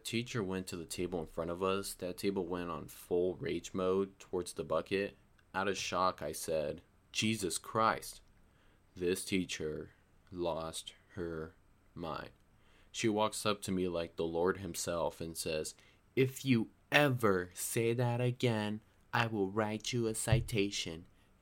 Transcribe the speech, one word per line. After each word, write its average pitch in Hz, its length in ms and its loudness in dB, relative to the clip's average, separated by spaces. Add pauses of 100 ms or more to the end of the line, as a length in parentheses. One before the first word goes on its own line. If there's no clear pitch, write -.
teacher 117 400 -2
went 92 240 -4
to - 80 -8
the 82 100 -8
table 90 360 -2
in 78 60 -6
front 85 240 -4
of 87 120 -2
us, 95 320 2
that 90 220 -6
table 98 280 0
went 87 240 -4
on 76 180 -6
full 90 480 2
rage 85 380 -4
mode 95 460 2
towards - 340 -4
the 80 100 -6
bucket. 85 540 0 (380)
Out 98 140 2
of 92 80 0
shock, 92 440 2
I 78 120 -4
said, 78 480 -2 (320)
"Jesus 104 440 0
Christ." - 640 0 (720)
This 90 280 0
teacher 80 680 -2 (400)
lost 82 600 -4 (220)
her 82 380 -6 (420)
mind. 82 360 -8 (600)
She - 160 0
walks 107 380 2
up 104 160 2
to 104 100 -2
me 92 160 2
like 85 280 -2
the 82 100 0
Lord 85 320 2
himself 85 640 -4
and 82 160 -8
says, 80 380 -4 (400)
"If 131 280 2
you 120 260 4 (220)
ever 113 640 4
say 117 400 0
that 120 280 0
again, 110 600 0 (320)
I 117 140 2
will 104 220 2
write 107 440 0
you 117 140 0
a 110 80 -2
citation. 101 920 0 (360)